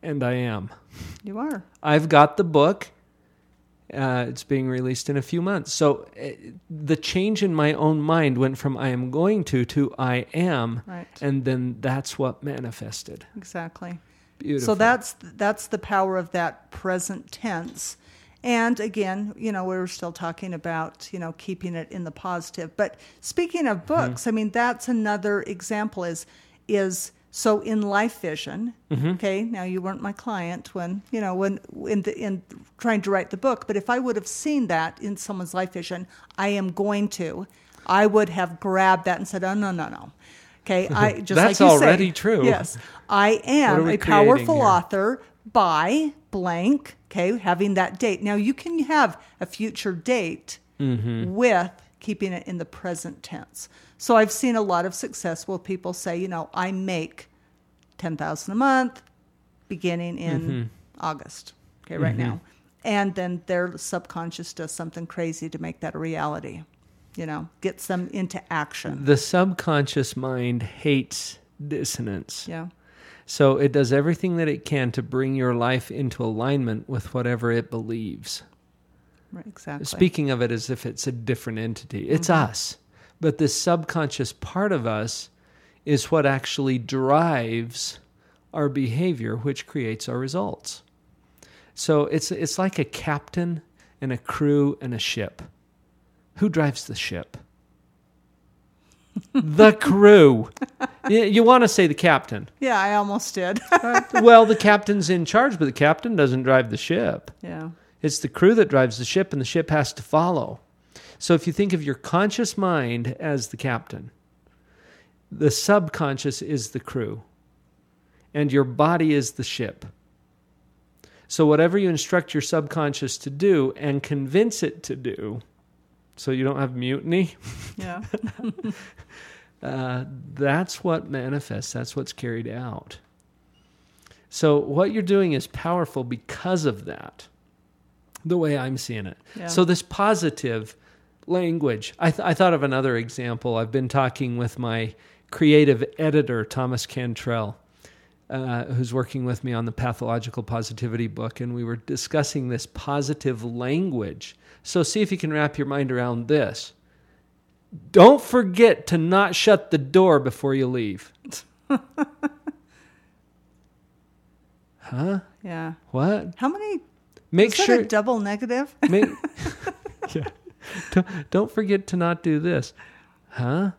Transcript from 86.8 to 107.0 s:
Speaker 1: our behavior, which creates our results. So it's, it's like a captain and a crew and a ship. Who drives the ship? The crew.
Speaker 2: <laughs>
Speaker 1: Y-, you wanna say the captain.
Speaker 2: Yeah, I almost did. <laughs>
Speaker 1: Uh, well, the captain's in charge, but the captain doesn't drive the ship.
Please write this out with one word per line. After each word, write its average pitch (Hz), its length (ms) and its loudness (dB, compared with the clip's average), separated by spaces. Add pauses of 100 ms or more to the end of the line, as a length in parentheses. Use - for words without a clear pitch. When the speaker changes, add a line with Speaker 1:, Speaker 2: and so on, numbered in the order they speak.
Speaker 1:
our 147 140 0
behavior, 131 680 -2
which 127 300 -6
creates 113 420 -6
our 120 100 -4
results. 156 640 -8 (920)
So 151 320 2
it's, 156 240 -4
it's - 280 -6
like 190 200 -2
a 151 60 0
captain 165 760 -6 (400)
and 131 120 -4
a 123 40 -4
crew 143 640 0
and 127 140 -6
a 113 40 -6
ship. - 440 -6 (920)
Who 208 120 2
drives 151 380 -2
the - 80 -12
ship? - 420 -8 (2000)
The 170 400 8
crew. 196 800 8
Speaker 2:
<laughs> - 60 -12 (480)
Speaker 1:
Y-, 226 160 6
you 214 200 6
wanna 240 240 8
say 185 180 4
the 147 80 2
captain. 135 540 2 (120)
Speaker 2:
Yeah, 247 200 0
I 202 160 0
almost 202 380 -2
did. 196 320 -2
<laughs> - 60 0
Speaker 1:
Uh, 240 280 4 (220)
well, 226 240 12
the 214 100 4
captain's 208 520 4
in 175 160 2
charge, 226 340 2
but 156 80 2
the 131 60 -2
captain 165 440 2
doesn't 131 260 4
drive 127 280 4
the 107 60 -6
ship. - 540 -2 (120)